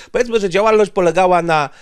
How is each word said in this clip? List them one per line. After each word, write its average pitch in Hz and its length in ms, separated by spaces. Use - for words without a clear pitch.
Powiedzmy, 233 280
że 196 100
działalność 214 400
polegała 180 520
na 156 280